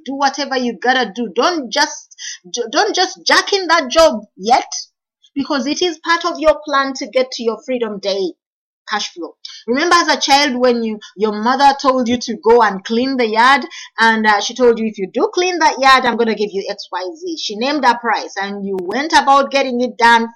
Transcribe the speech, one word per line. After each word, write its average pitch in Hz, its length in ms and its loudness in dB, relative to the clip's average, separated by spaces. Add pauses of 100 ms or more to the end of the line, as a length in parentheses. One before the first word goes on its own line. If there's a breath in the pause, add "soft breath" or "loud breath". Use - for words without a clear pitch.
do 269 100 -10
whatever 269 420 -2
you 240 220 -4
gotta 247 360 0
do. 226 200 -6
Don't 277 380 -2
just, - 420 -4 (560 loud breath)
don't 370 240 0
just 359 320 -4
jack 359 260 0
in 392 160 -2
that 311 220 0
job 311 320 4 (140)
yet, 226 340 0 (640)
because 269 320 -4
it 294 160 -2
is 339 160 -2
part 339 260 -2
of 339 140 -4
your 302 260 2
plan 269 300 -2
to 262 140 -10
get 254 240 0
to 240 100 -10
your 226 220 -4
freedom 233 340 -4
day 190 340 -4 (560)
cash 208 260 -6
flow. 160 220 -12 (300 loud breath)
Remember 311 300 2
as 339 100 2
a 294 140 0
child 285 360 2
when 247 280 2
you, 214 160 -4 (160 loud breath)
your 208 160 0
mother 262 500 2
told 262 260 2
you 247 100 0
to 233 180 -6
go 233 260 6
and 196 220 0
clean 254 320 -2
the 247 100 0
yard, 240 360 4 (360 loud breath)
and, 220 260 2
uh, 208 160 4
she 220 140 -6
told 240 240 4
you, 226 80 -2
"If 208 100 -6
you 185 160 -6
do 320 220 0
clean 359 240 0
that 269 220 2
yard, 262 240 6
I'm 233 120 0
gonna 226 200 0
give 208 160 -4
you 185 180 -6
X 202 220 -10
Y 180 100 -8 (140)
Z." 185 220 -10
She 208 180 -8
named 262 280 -2
a 233 140 2
price, 190 420 -4
and 202 240 -8
you 196 160 -4
went 247 320 -4
about 277 380 4
getting 262 300 0
it 247 180 -4
done 226 380 4